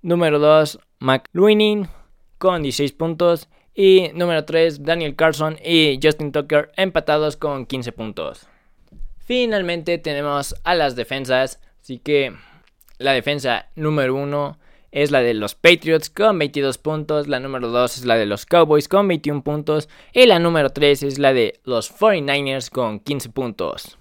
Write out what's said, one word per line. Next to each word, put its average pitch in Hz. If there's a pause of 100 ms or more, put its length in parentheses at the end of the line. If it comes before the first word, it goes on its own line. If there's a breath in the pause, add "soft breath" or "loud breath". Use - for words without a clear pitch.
Número 170
dos, 151 (200)
McLuhan 208 (480 soft breath)
con 180
dieciséis 139
puntos. 165 (240)
Y 185
número 170
tres, 165
Daniel 160
Carson 156
y 156
Justin 151
Tucker 147
empatados 151
con 139
quince 123
puntos. 87 (720)
Finalmente 180
tenemos 143 (100)
a 175
las 139
defensas. 131 (200)
Así 127
que 139 (640 soft breath)
la 135
defensa 127
número 151
uno 143 (320)
es 143
la 135
de 120
los 107
Patriots 160
con 208
veintidós 143
puntos. 151
La 135
número 131
dos 120
es 123
la 117
de 107
los 101
Cowboys 151
con 196
veintiún 147
puntos. 151 (240 soft breath)
Y 247
la 190
número 165
tres 143
es 139
la 139
de 117
los 120
forty-niners 139
con 110
quince 135
puntos. -